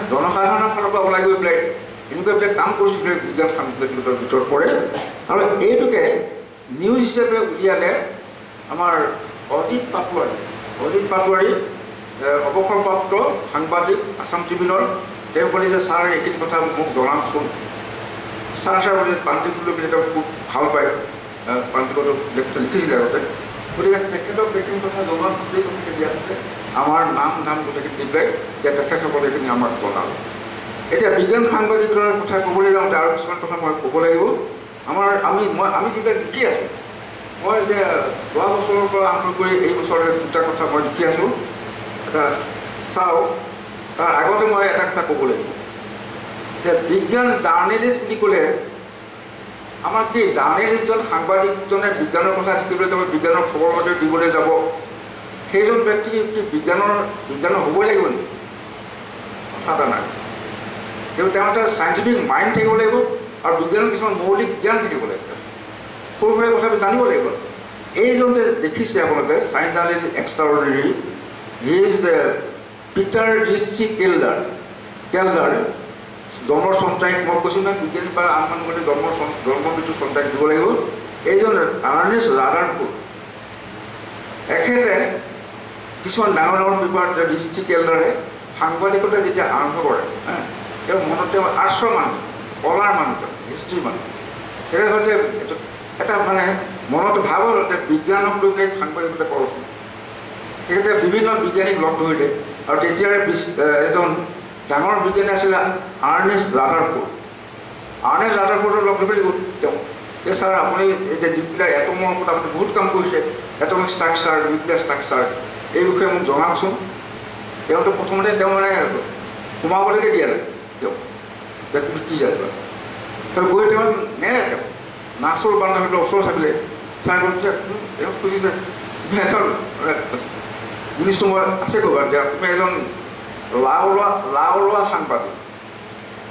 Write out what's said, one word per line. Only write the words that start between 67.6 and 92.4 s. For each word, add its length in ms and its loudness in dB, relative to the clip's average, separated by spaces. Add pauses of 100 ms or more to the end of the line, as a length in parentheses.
এইজন 380 4
যে 220 4
দেখিছে 460 0
আপোনালোকে, 500 2
চায়েন্স 240 0
জাৰ্ণেলিষ্ট 420 0
এক্সট্ৰাঅৰ্ডিনেৰী, 760 2 (720)
হি 180 2
ইজ 180 4
দ্য 140 4 (800)
পিটাৰ 520 2
ৰিচি 520 0
কেলডাৰ, 400 4 (760)
কেলডাৰ, 400 2 (960)
জন্মৰ 260 4
চন 260 2
তাৰিখ 160 2
মই 280 0
কৈছোঁ 180 0
নহয়, 200 2
বিজ্ঞানী 340 -4
বা 60 2
আন 200 4
মানুহ 260 -2
গ'লে 180 -4
জন্মৰ 260 2
চন, 180 -2 (160)
জন্ম 200 0 (100)
মৃত্যু 240 -4
চন 140 -2
তাৰিখ 180 0
দিব 160 2
লাগিব। 200 4 (580)
এইজন 320 4 (260)
আৰ্নেষ্ট 460 2
ৰাডাৰফোৰ্ড, 600 2 (1600)
এখেতে 680 2 (840)
কিছুমান 320 2
ডাঙৰ 220 4
ডাঙৰ 140 4
পেপাৰ, 580 0
ৰিচি 380 -4
কেলডাৰে 480 4 (440)
সাংবাদিকতা 600 2
যেতিয়া 260 2
আৰম্ভ 420 0
কৰে, 440 -2
হা, 40 -4 (520)
তেওঁৰ 140 2
মনত 300 -2
তেওঁ 120 4
আৰ্টছৰ 460 2
মানুহ, 280 0 (440)